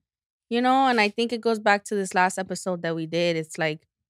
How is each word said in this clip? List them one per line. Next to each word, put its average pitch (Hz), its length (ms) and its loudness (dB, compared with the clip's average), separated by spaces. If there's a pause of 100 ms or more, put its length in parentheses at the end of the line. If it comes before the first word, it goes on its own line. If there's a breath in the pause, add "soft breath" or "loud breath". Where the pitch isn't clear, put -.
(500)
You 233 100 0
know, 262 280 4
and 233 120 4
I 208 80 4
think 233 240 -2
it 233 80 -4
goes 226 180 0
back 208 260 2
to - 100 -6
this 196 180 -2
last 185 240 2
episode 185 460 -6
that 165 120 -2
we 165 120 -6
did. 170 280 0
It's 160 220 -6
like, 160 300 -4 (240)